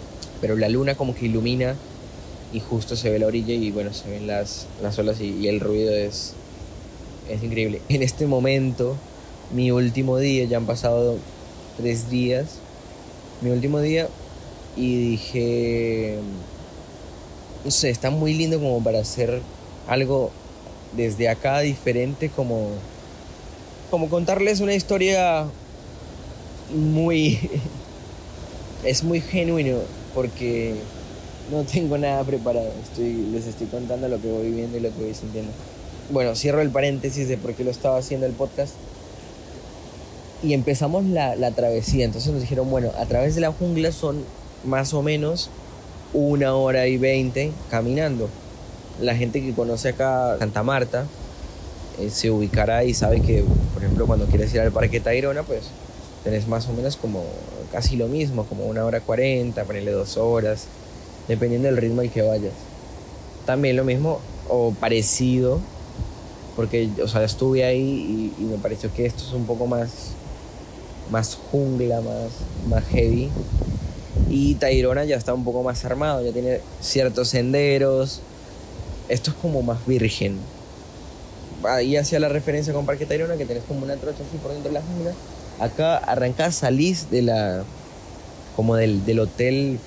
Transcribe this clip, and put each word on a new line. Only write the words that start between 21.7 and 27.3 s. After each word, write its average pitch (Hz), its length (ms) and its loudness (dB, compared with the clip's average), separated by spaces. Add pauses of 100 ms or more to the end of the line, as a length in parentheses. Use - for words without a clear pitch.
como, 117 400 0 (1200)
como 160 160 2
contarles 190 540 2
una 202 120 2
historia 185 760 4 (1300)
muy, 156 640 4 (760)